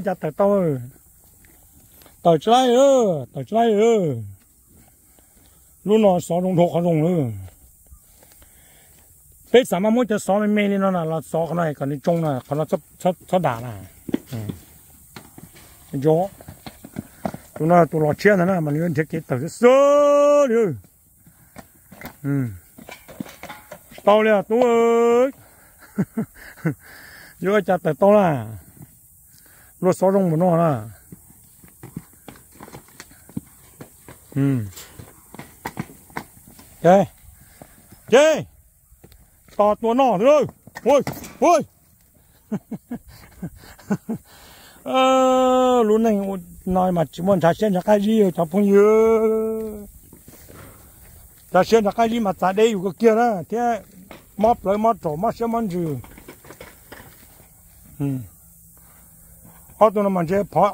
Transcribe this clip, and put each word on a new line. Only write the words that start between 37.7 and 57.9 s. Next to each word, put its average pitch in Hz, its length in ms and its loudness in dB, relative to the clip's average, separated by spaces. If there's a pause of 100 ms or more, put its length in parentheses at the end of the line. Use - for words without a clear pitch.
Chơi. 285 340 4 (1120)
To 208 180 2
tua 226 200 -2
nọ 247 220 2
nữa 196 80 -2
rồi. 277 220 4 (380)
Ôi, 262 180 2 (380)
ôi. 294 220 4 (880)
<laughs> - 1700 -12 (640)
Ờ, 254 1000 2
lúc 214 180 2
này 220 180 0 (460)
nói 185 280 0
mà 170 200 0
chỉ 170 100 -12
muốn 190 180 2
trả - 200 2
tiền 214 140 0
cho 180 60 -2
cái 208 200 2
gì 214 200 2
rồi, 190 160 2
cho 170 140 0
phong 202 120 0
yêu. 220 1200 2 (1700)
Trả 180 80 4 (100)
tiền 220 140 2
cho 196 60 -2
cái 226 200 -2
gì 233 100 -4
mà 196 120 -2
trả 185 200 -2
đây 220 220 2 (100)
cái 190 140 -4
kia 226 160 4
đó. 220 340 0
Thế 233 340 -4 (540)
móp 220 300 0
lấy, 202 120 0
móp 220 240 0
trổ, 151 140 -6
móp 208 200 -4
xem, 233 160 -4
móp 233 180 -2
trừ. 165 260 -4 (2000)